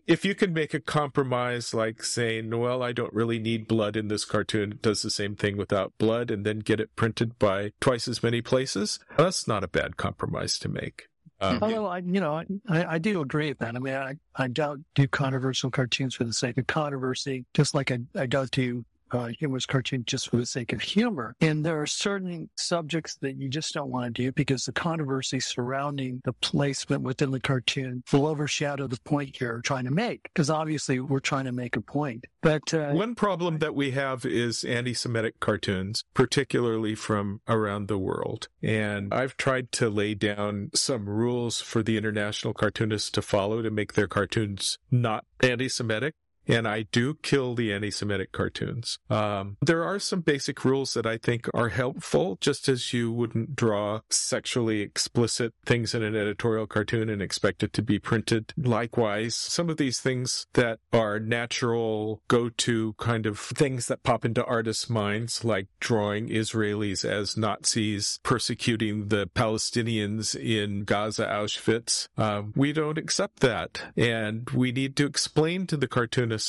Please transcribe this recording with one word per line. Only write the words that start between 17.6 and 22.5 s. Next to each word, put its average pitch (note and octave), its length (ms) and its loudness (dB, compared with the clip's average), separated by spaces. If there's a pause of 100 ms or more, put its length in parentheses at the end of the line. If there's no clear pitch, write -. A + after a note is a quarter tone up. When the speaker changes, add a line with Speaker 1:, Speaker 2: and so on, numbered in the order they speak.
Speaker 2:
like C#3 160 0
I, B2+ 80 0 (160)
I D3+ 100 -2
don't C3 260 0
do, B2 360 -2 (260)
uh, B2 140 0 (120)
humorous C3 280 -2
cartoon C3 380 0
just - 260 -4
for A#2 60 2
the A#2+ 100 2
sake - 260 -6
of A2+ 80 -4
humor. F#3 600 -2
And D3+ 240 4
there D#3+ 160 0
are D3 60 -2
certain F#3 720 -4